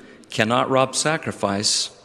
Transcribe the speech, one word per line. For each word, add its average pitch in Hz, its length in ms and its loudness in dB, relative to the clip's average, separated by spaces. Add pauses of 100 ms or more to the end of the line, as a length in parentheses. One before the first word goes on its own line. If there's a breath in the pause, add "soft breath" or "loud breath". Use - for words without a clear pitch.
(300 loud breath)
cannot 120 400 2
rob 131 240 2
sacrifice 107 960 -2 (160)